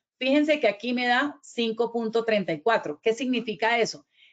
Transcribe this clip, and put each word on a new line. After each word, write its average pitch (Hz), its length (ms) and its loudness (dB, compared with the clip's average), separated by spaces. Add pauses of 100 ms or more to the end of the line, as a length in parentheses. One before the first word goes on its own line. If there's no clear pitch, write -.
(180)
Fíjense 294 420 2
que 233 80 2
aquí 240 260 -2
me 247 120 -2
da 262 380 0
cinco 226 480 -2
punto 226 340 -2
treinta 202 260 0
y 160 100 -4
cuatro. 220 420 0
¿Qué 226 100 2
significa 233 640 -2
eso? - 300 -4 (260)